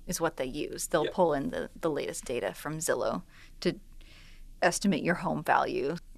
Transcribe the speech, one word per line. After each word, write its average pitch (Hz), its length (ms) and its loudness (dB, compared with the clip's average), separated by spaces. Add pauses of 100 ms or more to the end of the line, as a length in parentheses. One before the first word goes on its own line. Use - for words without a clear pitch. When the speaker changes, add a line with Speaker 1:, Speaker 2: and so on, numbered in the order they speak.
Speaker 1:
is 175 140 -4
what 160 160 0
they 131 100 -2
use. - 420 -6
They'll 156 180 4
Speaker 2:
Yep. - 80 -4
Speaker 1:
pull 170 200 6
in 143 180 0
the, - 180 -4 (100)
the 165 100 0
latest - 360 -4
data 120 280 -2
from 156 260 -8
Zillow 123 440 0 (380)
to - 180 0 (800)
estimate 185 400 4
your 175 140 2
home 156 300 -2
value. 131 500 4 (220)